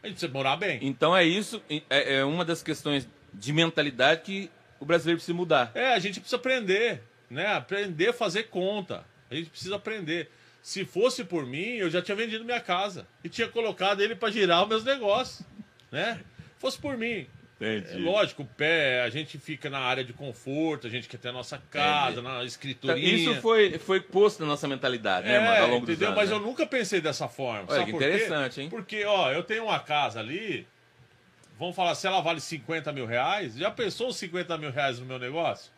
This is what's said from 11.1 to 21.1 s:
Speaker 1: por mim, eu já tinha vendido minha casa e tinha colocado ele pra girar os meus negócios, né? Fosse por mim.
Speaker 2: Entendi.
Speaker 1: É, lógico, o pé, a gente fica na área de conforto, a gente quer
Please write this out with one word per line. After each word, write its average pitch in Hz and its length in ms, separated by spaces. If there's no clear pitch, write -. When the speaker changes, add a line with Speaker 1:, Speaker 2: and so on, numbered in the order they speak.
Speaker 1:
por 170 220
mim, 175 300
eu 185 140
já 175 100
tinha 196 160
vendido 220 280
minha 240 160
casa 185 460
e 170 60
tinha 226 200
colocado 202 520
ele 220 140
pra 220 160
girar 185 320
os 208 60
meus 220 160
negócios, 247 600
né? 202 300
Fosse 262 200
por 277 180
mim. 226 300
Speaker 2:
Entendi. 110 320
Speaker 1:
É, - 60
lógico, 185 440
o 131 40
pé, 147 560
a 120 80
gente 151 260
fica 147 320
na 135 120
área 131 240
de 120 80
conforto, 143 720
a 110 40
gente 117 180
quer 120 100